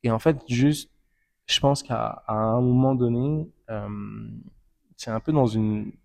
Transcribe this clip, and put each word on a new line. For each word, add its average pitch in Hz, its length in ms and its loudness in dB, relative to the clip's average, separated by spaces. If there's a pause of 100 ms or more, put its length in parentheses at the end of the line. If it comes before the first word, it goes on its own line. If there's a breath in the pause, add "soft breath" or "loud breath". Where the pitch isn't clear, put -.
Et 120 80 2
en 110 80 0
fait, 160 180 2 (100)
juste, 139 420 2 (580)
je - 120 0
pense 143 240 2
qu'à, 110 440 -6
à 110 60 -4
un 110 280 0
moment 127 340 4
donné, 127 560 -2 (180)
euh, 104 600 -10 (640)
c'est - 160 -10
un 110 80 -2
peu 156 140 -2
dans 135 140 6
une 107 440 0 (140)